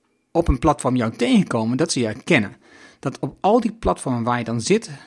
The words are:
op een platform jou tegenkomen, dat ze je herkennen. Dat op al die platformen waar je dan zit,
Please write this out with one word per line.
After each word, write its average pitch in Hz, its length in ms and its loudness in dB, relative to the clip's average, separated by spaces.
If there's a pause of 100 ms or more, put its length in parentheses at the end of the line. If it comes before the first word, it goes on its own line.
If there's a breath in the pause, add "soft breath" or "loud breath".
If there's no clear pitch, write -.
(320)
op 165 160 0
een 139 120 0
platform 147 360 0
jou 117 160 0
tegenkomen, 131 680 2
dat 160 140 0
ze - 80 -4
je 120 60 0
herkennen. 107 500 0 (440 loud breath)
Dat - 200 -8
op 135 200 -8
al 214 200 4
die 226 140 -2
platformen 131 500 -4
waar 120 140 0
je 120 60 -4
dan 117 180 -4
zit, 202 280 0 (180 loud breath)